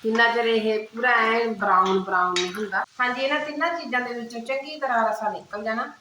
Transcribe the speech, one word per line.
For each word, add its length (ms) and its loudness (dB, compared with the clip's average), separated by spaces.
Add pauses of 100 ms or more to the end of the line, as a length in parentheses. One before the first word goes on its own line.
ਜਿੰਨਾ 300 4
ਚਿਰ 120 2
ਇਹ 420 2
ਪੂਰਾ 240 0
ਐਨ 420 2
ਬਰਾਊਨ 460 4
ਬਰਾਊਨ 340 0
ਨਹੀਂ 200 -2
ਹੁੰਦਾ। 300 -4 (160)
ਹਾਂਜੀ, 220 0
ਇਹਨਾਂ 240 0
ਤਿੰਨਾਂ 240 -2 (100)
ਚੀਜ਼ਾਂ 220 -2
ਦੇ 120 -6
ਵਿੱਚੋਂ 280 -8
ਚੰਗੀ 380 -6
ਤਰ੍ਹਾਂ 300 2
ਰਸਾ 200 -2
ਨਿਕਲ 340 -8
ਜਾਣਾ 240 -4 (140)